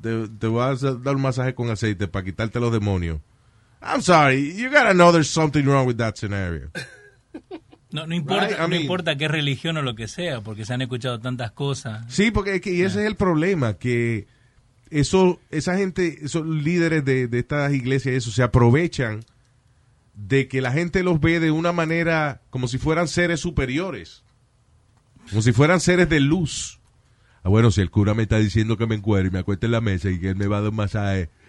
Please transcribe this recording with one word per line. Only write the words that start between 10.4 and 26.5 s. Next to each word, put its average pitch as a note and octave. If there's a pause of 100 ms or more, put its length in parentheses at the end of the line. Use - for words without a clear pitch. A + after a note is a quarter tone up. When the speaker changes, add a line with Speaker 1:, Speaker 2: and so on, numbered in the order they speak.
Speaker 2:
porque G#2+
se B2
han B2+
escuchado A#2+
tantas B2
cosas. B2
Speaker 1:
Sí, G#3+
porque G3+
es F3+
que, G3+
y F3
ese F#3+
Speaker 2:
Yeah. G#3
Speaker 1:
es -
el G3+
problema, E3
que A#2 (640)
eso, F3+ (100)
esa D#3
gente, F#3
esos D#3
líderes D#3+
de, C3
de A#2+
estas C#3+
iglesias, C3
eso, A#2+
se A#2+
aprovechan A#2+ (880)
de C3
que B2+
la B2
gente E3+
los F3
ve E3
de E3
una E3
manera E3 (100)
como B2+
si B2+
fueran D#3+
seres E3+
superiores, C#3 (1080)
como G#2+
si A#2
fueran D#3
seres F3+
de D#3
luz. D3+ (640)